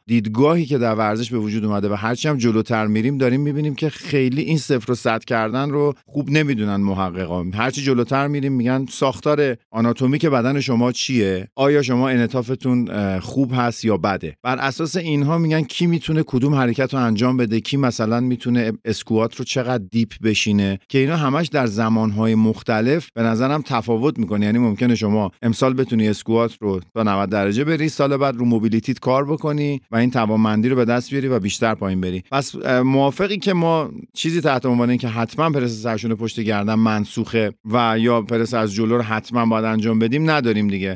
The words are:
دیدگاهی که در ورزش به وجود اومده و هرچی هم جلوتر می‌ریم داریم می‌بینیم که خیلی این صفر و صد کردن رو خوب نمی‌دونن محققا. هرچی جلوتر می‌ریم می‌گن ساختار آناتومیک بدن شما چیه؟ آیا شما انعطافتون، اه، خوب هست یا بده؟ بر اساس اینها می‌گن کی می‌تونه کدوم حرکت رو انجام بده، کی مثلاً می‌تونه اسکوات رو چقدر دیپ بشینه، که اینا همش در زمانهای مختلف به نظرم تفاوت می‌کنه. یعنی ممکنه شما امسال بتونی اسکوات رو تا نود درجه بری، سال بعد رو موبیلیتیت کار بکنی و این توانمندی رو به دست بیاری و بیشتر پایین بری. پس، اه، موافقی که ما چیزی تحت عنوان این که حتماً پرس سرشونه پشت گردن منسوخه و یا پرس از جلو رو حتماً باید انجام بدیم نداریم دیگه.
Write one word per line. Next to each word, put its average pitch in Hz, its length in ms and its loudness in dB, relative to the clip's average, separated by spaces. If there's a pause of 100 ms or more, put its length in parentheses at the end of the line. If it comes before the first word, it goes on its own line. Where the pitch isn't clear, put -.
دیدگاهی 117 600 2
که 139 120 0
در 113 160 0
ورزش 110 360 0
به 123 80 -2
وجود 107 260 -2
اومده 104 240 0
و 101 60 -2
هرچی 113 340 -2
هم 147 80 0
جلوتر 113 500 0
می‌ریم 110 320 0
داریم 127 220 2
می‌بینیم 147 340 -2
که 156 160 -2
خیلی 143 520 -2
این 160 160 0
صفر 127 340 -2
و - 20 0
صد 113 300 -2
کردن 123 460 -2
رو 143 240 0 (120)
خوب 147 240 -4
نمی‌دونن 123 460 0
محققا. 92 680 -2 (100)
هرچی 131 280 -2
جلوتر 135 440 0
می‌ریم 139 260 -2
می‌گن 127 380 0
ساختار 143 680 0 (140)
آناتومیک 127 560 0
بدن 127 340 2
شما 123 360 0
چیه؟ 98 600 0
آیا 143 260 4
شما 127 260 2
انعطافتون، 123 840 0
اه، 98 300 -2
خوب 127 340 -2
هست 120 300 -2
یا 107 120 2
بده؟ 85 460 -2
بر 127 160 -2
اساس 139 380 -4
اینها 160 420 0
می‌گن 160 240 2
کی - 240 -2
می‌تونه 160 400 0
کدوم 139 280 2
حرکت 131 400 0
رو 135 60 0
انجام 120 360 2
بده، 113 240 0
کی 139 160 -4
مثلاً 120 440 0
می‌تونه 123 520 0 (120)
اسکوات 110 520 -2
رو 127 80 -8
چقدر 123 460 -4
دیپ 113 220 0 (100)
بشینه، 101 560 2 (100)
که 139 100 0
اینا 143 180 2
همش 147 300 0
در 135 200 0
زمانهای 110 680 0
مختلف 110 800 0
به 117 80 -2
نظرم 127 400 0
تفاوت 120 560 -2
می‌کنه. 104 280 0
یعنی 110 120 2
ممکنه 120 360 2
شما 104 360 0 (120)
امسال 127 320 2
بتونی 120 340 0
اسکوات 113 520 0
رو 98 200 -2 (140)
تا 113 80 -2
نود 98 280 0
درجه 104 340 0
بری، 156 240 0
سال 143 280 0
بعد 135 200 0
رو 120 80 -2
موبیلیتیت 113 540 0
کار 135 260 0
بکنی 147 560 -2 (100)
و 113 60 -2
این 120 140 2
توانمندی 110 580 2
رو 131 80 2
به 123 80 4
دست 120 260 0
بیاری 135 180 -2
و 123 100 0
بیشتر 104 360 0
پایین 95 260 -2
بری. 90 220 -4 (100)
پس، 135 220 -2 (100)
اه، 127 180 2
موافقی 139 560 2
که 196 140 0
ما 165 380 0 (240)
چیزی 165 260 -2
تحت 135 260 0
عنوان 120 240 2
این 123 80 2
که 123 100 -4
حتماً 117 420 -2
پرس 120 320 -2
سرشونه 113 320 -4
پشت 113 260 -6
گردن 107 340 0
منسوخه 107 800 0 (200)
و 113 260 2
یا 117 240 2
پرس 113 320 -2
از 110 200 0
جلو 113 220 2
رو 120 60 0
حتماً 110 440 -2
باید 113 180 2
انجام 110 340 0
بدیم 139 320 2
نداریم 110 380 2
دیگه. 98 280 -2